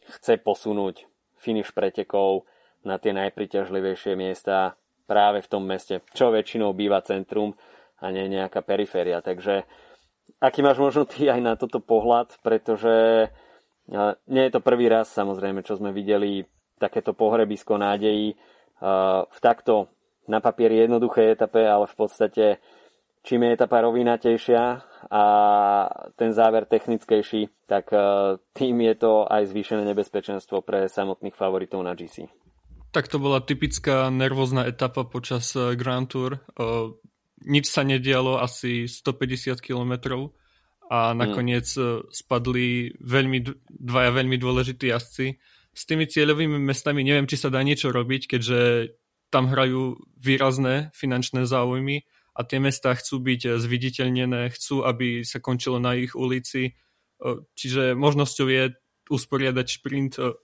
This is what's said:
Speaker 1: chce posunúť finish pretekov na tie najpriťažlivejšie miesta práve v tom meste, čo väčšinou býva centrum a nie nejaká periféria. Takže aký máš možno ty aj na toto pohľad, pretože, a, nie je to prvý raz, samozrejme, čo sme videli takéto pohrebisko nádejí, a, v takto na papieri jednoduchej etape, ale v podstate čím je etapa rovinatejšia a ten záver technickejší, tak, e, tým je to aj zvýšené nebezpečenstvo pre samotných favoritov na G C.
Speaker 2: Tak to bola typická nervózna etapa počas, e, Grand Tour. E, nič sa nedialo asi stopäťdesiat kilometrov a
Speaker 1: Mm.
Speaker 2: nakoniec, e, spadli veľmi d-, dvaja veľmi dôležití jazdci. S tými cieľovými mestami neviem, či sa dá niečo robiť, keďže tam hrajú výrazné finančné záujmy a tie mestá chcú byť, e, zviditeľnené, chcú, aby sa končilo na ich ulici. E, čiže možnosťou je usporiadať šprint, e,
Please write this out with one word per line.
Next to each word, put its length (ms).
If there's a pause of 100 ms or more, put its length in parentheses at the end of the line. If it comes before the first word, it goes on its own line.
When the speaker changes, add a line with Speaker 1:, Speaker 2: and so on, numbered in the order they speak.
Speaker 1:
chce 400
posunúť 640 (320)
finish 320
pretekov 720 (400)
na 160
tie 160
najpriťažlivejšie 1040
miesta 560 (320)
práve 320
v 120
tom 120
meste, 480
čo 160
väčšinou 480
býva 240
centrum 560 (480)
a 80
nie 160
nejaká 320
periféria. 640
Takže 400 (800)
aký 200
máš 200
možno 240
ty 240
aj 80
na 160
toto 240
pohľad, 640
pretože, 880 (560)
a, 400
nie 160
je 80
to 80
prvý 320
raz, 240
samozrejme, 480
čo 160
sme 160
videli 480 (320)
takéto 400
pohrebisko 640
nádejí, 560 (480)
a, 440
v 120
takto 480 (400)
na 160
papieri 400
jednoduchej 560
etape, 240
ale 240
v 80
podstate 500 (800)
čím 240
je 80
etapa 240
rovinatejšia 840 (440)
a 160 (960)
ten 160
záver 320
technickejší, 1000
tak, 280
e, 40 (520)
tým 320
je 160
to 240
aj 240
zvýšené 400
nebezpečenstvo 800
pre 240
samotných 440
favoritov 520
na 80
G 160
C. 40 (760)
Speaker 2:
Tak 160
to 160
bola 160
typická 720
nervózna 560
etapa 400
počas, 480
e, 240
Grand 320
Tour. 240
E, 40 (1080)
nič 240
sa 160
nedialo 560
asi 480
stopäťdesiat 720
kilometrov 720 (560)
a 240
Speaker 1:
Mm. 80
Speaker 2:
nakoniec, 440 (120)
e, 320
spadli 880
veľmi 400
d-, 160 (160)
dvaja 400
veľmi 240
dôležití 560
jazdci. 480 (340)
S 160
tými 160
cieľovými 560
mestami 400
neviem, 240
či 80
sa 160
dá 160
niečo 240
robiť, 480
keďže 560 (400)
tam 160
hrajú 480 (240)
výrazné 720
finančné 560
záujmy 560 (320)
a 80
tie 160
mestá 320
chcú 240
byť, 240
e, 160
zviditeľnené, 960
chcú, 320
aby 400
sa 160
končilo 400
na 160
ich 160
ulici. 560
E, 40 (840)
čiže 400
možnosťou 560
je 100 (460)
usporiadať 580 (140)
šprint, 400
e, 220